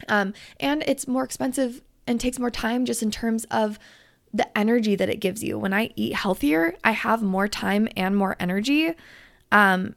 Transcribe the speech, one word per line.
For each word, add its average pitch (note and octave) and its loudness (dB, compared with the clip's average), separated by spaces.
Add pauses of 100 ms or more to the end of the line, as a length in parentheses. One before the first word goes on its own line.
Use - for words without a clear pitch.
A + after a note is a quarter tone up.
Um, G3+ 0 (260)
and C#4+ 0
it's - 0
more C4 -2
expensive C4 -4 (240)
and A#3 0
takes B3+ -2
more A#3+ -2
time A#3+ -2
just A#3 -2
in A3 0
terms A3+ -2
of G#3+ 0 (540)
the - -2
energy A3 2
that F#3+ 2
it - -4
gives G3+ -2
you. - -4
When G3+ -2
I G#3 0
eat A#3 -2
healthier, D#4 0
I A3+ 4
have A3+ 0
more G3 2
time G#3 0
and F#3+ 0
more G3 2
energy, C4+ 0 (560)
um, F#3+ 4